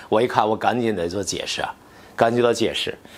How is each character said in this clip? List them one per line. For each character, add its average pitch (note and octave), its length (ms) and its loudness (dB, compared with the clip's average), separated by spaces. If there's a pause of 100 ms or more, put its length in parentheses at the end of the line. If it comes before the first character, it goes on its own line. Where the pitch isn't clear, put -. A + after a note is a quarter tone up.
我 G#2+ 120 4
一 B2+ 60 2
看， A#2+ 200 2
我 A2 80 2
赶 G#2 240 0
紧 A2+ 160 0
得 F2 140 -2
做 G2 140 -4
解 - 220 -6
释 - 160 -6
啊， - 120 -6 (420)
赶 A#2 160 4
紧 A#2+ 100 2
做 A#2+ 120 4
解 A2 180 0
释， - 240 -6 (220)